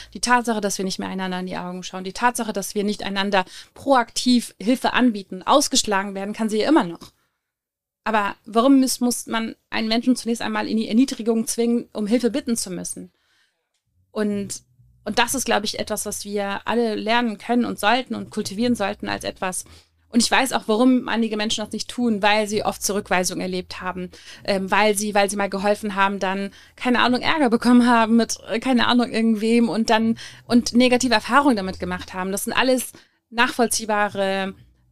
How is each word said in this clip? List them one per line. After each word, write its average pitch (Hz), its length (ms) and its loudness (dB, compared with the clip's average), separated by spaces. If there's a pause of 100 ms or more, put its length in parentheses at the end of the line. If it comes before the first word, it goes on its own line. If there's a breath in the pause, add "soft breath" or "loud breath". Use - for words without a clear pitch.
(140 loud breath)
die 208 60 -12
Tatsache, 233 400 2
dass 202 180 -4
wir 202 60 -4
nicht 190 160 -4
mehr 196 80 -6
einander 185 320 -6
in 185 60 -6
die 175 120 -8
Augen 180 240 -10
schauen, 185 220 -12
die 190 80 -10
Tatsache, 233 400 -2
dass 196 240 -6
wir 208 80 0
nicht 208 200 -4
einander 196 420 0 (280 loud breath)
proaktiv 247 840 2
Hilfe 240 320 0
anbieten, 202 520 0
ausgeschlagen 208 720 2
werden, 196 200 -6
kann 220 160 -2
sie 214 100 0
ja - 80 0
immer 277 160 4
noch. 170 300 -10 (920)
Aber 208 320 -2 (100)
warum 254 360 6
muss, 254 180 0
muss 247 280 -2
man 226 280 -4 (140)
einen 220 180 -4
Menschen 240 300 2
zunächst 233 240 -4
einmal 214 260 -4
in - 80 -2
die 220 140 -2
Erniedrigung 226 580 0
zwingen, 240 460 0
um 214 120 -4
Hilfe 233 260 0
bitten 233 260 -2
zu - 120 -8
müssen? 180 420 -10 (1000)
Und, 202 500 -4 (420)
und 208 160 -2
das 240 160 2
ist, 247 100 -4
glaub 208 180 0
ich, - 140 -6
etwas, - 280 -6
was 208 200 -10
wir 202 400 -6
alle 226 300 0
lernen 214 420 0
können 240 280 0
und 196 140 -6
sollten 233 360 0
und 202 140 -10
kultivieren 208 460 -2
sollten 202 340 -6
als - 160 -6
etwas. - 400 -6 (440 soft breath)
Und 233 140 4
ich - 80 0
weiß 247 220 4
auch, 233 140 -2
warum 247 420 4
einige 214 260 -2
Menschen 214 280 -2
das 208 100 -10
nicht 208 160 -8
tun, 226 320 0
weil 208 260 4
sie 202 160 -2
oft - 180 -4
Zurückweisung 185 600 -2
erlebt 185 400 -8
haben, 180 280 -8 (360 loud breath)
ähm, 196 260 -2
weil 208 260 4
sie, 208 160 -4
weil 202 160 4
sie 208 60 -6
mal 202 140 -2
geholfen 202 460 -2
haben, 196 240 2
dann, 196 320 -2 (260 loud breath)
keine 247 220 0
Ahnung, 240 220 2
Ärger 302 280 2
bekommen 240 380 6
haben 226 280 4
mit, 226 220 2 (120)
äh, 226 100 -2
keine 240 280 2
Ahnung, 233 240 2
irgendwem 226 560 2
und 214 220 -2
dann, 226 280 2 (280 loud breath)
und 233 280 2
negative 247 400 4
Erfahrungen 247 440 4
damit 190 220 -6
gemacht 180 340 -8
haben. 185 180 -4
Das 202 140 -4
sind - 80 -6
alles 254 400 2 (360 soft breath)
nachvollziehbare, 208 1200 0 (380)